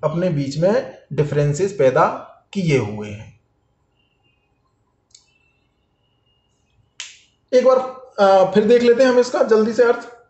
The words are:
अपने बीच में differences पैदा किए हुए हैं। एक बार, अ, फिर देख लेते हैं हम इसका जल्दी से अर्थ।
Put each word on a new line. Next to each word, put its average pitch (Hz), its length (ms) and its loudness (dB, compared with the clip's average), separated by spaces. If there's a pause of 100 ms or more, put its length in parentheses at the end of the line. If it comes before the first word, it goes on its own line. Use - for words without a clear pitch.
अपने 165 240 -2
बीच 143 300 -6
में 214 400 -2 (140)
differences 147 600 -2
पैदा 143 340 2 (460)
किए 160 260 -2
हुए 104 300 -8
हैं। 104 320 -18 (4000)
एक 247 100 4
बार, 254 140 4 (420)
अ, 190 340 4
फिर 208 100 2
देख 240 180 4
लेते 240 200 2
हैं 254 80 4
हम 247 80 2
इसका 247 240 0
जल्दी 220 300 0
से 240 120 2
अर्थ। - 240 -2 (220)